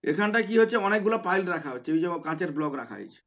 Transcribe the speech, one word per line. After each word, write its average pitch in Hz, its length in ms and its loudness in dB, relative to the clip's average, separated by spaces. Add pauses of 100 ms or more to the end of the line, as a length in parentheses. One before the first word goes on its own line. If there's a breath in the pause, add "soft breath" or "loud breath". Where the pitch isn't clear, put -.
(100)
এখানটা 208 380 2
কি 220 120 -2
হচ্ছে, 220 160 4 (100)
অনেকগুলো 214 300 2 (100)
pile 185 160 2 (120)
রাখা 156 200 -6
হচ্ছে, 123 200 -6
ওই 160 80 4
যে 180 60 0 (180)
কাঁচের 160 300 -2
block 151 240 -2
রাখা 113 180 -10
হয়েছে। - 280 -14